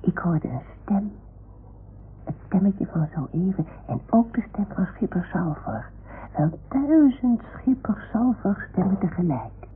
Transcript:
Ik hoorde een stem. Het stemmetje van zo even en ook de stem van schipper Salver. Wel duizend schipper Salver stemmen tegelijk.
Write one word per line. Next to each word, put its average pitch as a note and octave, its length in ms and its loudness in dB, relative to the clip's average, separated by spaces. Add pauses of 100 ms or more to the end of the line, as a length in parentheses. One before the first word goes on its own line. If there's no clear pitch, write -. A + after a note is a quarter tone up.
Ik - 180 0
hoorde E3+ 300 0
een B2 120 -6 (220)
stem. G3+ 300 -2 (1120)
Het - 100 -8 (120)
stemmetje G3 400 2
van D#3 280 0
zo C#3+ 160 -4
even F3 360 0 (200)
en - 140 -4 (100)
ook A#3 240 4
de A#3+ 140 0
stem - 260 -4
van F#3 120 2
schipper - 460 -2
Salver. F3 580 -4 (460)
Wel - 220 0 (100)
duizend C4+ 760 6 (100)
schipper - 600 0
Salver A3 600 0
stemmen F#3 260 2
tegelijk. D#3+ 760 -2